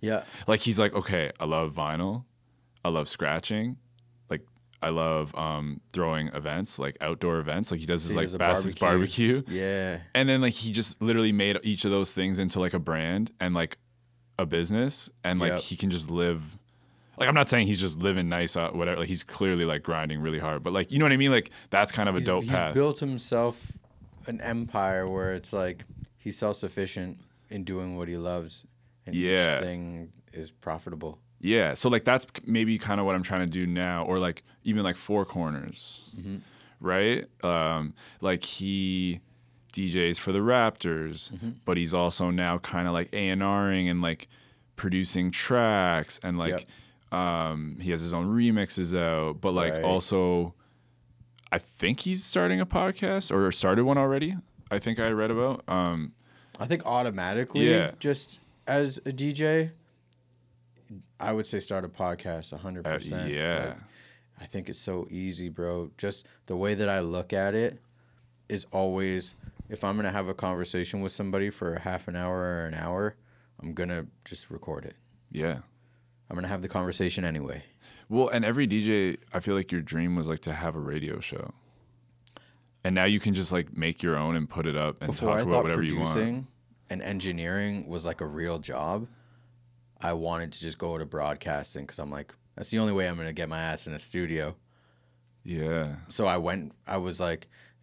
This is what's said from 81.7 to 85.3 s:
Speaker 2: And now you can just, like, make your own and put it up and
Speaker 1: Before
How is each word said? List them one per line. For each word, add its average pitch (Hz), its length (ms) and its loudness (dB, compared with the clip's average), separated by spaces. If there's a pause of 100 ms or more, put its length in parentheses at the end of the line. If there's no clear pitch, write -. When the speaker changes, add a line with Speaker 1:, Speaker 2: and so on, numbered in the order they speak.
Speaker 2:
And 92 120 0
now 92 100 6
you 104 160 6
can 107 120 2
just, 92 180 0
like, 87 240 0
make 82 280 -2
your 82 140 2
own 78 200 0
and 78 120 0
put 78 180 -2
it 73 100 0
up 76 240 -2
and 78 100 -4
Speaker 1:
Before 110 200 0